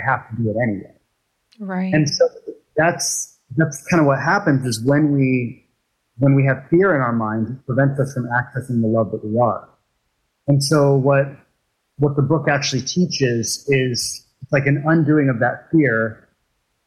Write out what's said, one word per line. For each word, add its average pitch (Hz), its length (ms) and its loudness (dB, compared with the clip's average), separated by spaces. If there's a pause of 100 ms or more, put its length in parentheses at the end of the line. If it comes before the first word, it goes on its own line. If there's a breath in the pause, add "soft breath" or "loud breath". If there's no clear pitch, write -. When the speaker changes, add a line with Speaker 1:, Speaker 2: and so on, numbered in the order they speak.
Speaker 1:
have 131 260 -4
to 117 120 -6
do 113 80 0
it 104 100 -4
anyway. 104 300 -4 (720)
Speaker 2:
Right. 185 340 -4
Speaker 1:
And 151 160 2
so 170 160 2 (500)
that's, - 600 -2 (180)
that's 151 300 -2
kinda 170 180 2
what 139 140 2
happens 156 480 0
is 113 180 -4
when 143 280 2
we, 131 520 0 (540)
when 139 160 4
we 135 120 4
have 135 220 -2
fear 180 280 4
in 135 40 0
our 123 120 0
minds, 110 400 -2
it 131 120 -14
prevents 135 360 0
us 123 120 -4
from 123 180 -6
accessing 120 500 -4
the 110 80 0
love 110 240 0
that 110 120 -8
we 107 140 -4
are. 113 300 -2 (800)
And 143 160 2
so 143 320 4
what, 139 300 2 (720)
what 143 180 0
the 147 60 2
book 151 260 0
actually 135 340 -2
teaches 127 840 -2
is 131 580 -2 (160)
it's - 80 -18
like 139 160 0
an 143 180 2
undoing 151 440 4
of 120 100 0
that 123 320 -4
fear, 113 500 2 (680)